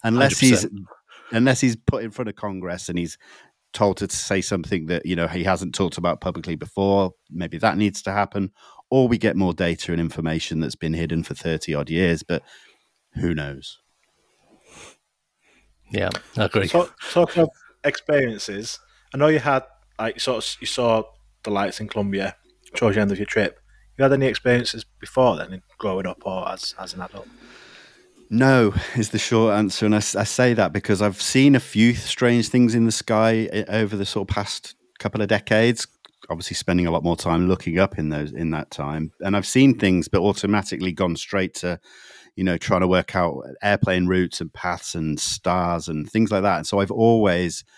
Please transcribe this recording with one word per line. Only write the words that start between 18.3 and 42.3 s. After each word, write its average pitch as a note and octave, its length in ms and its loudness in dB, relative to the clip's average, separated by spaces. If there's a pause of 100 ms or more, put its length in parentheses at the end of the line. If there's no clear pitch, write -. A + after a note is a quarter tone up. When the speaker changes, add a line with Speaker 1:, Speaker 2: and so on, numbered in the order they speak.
Speaker 3:
I - 40 -8
know C#3+ 120 4
you D#3 100 4
had, C3+ 260 0 (340)
like, A2 220 -6
sort B2 240 -2
of, - 160 -8
you - 60 -10
saw A2+ 360 2 (420)
the G#2+ 60 -4
lights G2+ 300 -2
in A2 80 -10
Colombia G2 480 -4 (380)
towards G#2 220 2
the G#2+ 60 4
end G2+ 80 2
of F#2+ 80 -2
your G2+ 80 -4
trip. - 320 -2 (380)
You C3+ 60 0
had C3+ 100 6
any C3+ 140 2
experiences B2 580 0 (160)
before B2 360 2
then, A2+ 160 -10
in F#2 100 -14 (160)
growing F#2+ 280 -4
up F#2 200 -10
or F#2 220 -6
as, - 300 -10
as F#2 160 -12
an F#2 60 -14
adult? - 260 -14 (1040)
Speaker 1:
No, A#2+ 440 6 (220)
is A2 140 0
the A2 80 -2
short A2 360 2
answer. G#2 320 0
And G#2+ 80 4
I, G#2+ 40 4
s-, - 160 -4
I G#2+ 100 0
say B2 280 2
that G2+ 220 2
because G2 260 0
I've G#2 220 0
seen C3+ 340 6
a B2+ 40 2
few A#2 340 2
strange A#2+ 560 0
things B2 240 4
in A#2 100 4
the A2+ 80 2
sky A2+ 580 2
i-, G#2 180 -4
over G#2+ 280 -2
the G2 80 -2
sort G2 240 -6
of - 60 -2
past - 420 -8 (220)
couple G#2+ 240 -4
of G2 60 -2
decades, A2+ 580 2 (420)
obviously E2 260 -8
spending F2+ 320 0
a E2 40 0
lot E2 120 0
more E2+ 140 0
time F2 320 0
looking F2+ 300 0
up F#2+ 200 0
in D#2 120 -2
those, D2 220 -6
in D#2+ 180 -4
that D#2 200 -6
time. D#2 500 -8
And F#2+ 140 -2
I've G2 120 -2
seen C3 320 6
things, F#2 300 2
but F#2+ 120 0
automatically F#2 720 0
gone E2+ 240 -2
straight F#2+ 380 -4
to, F2 260 -6 (560)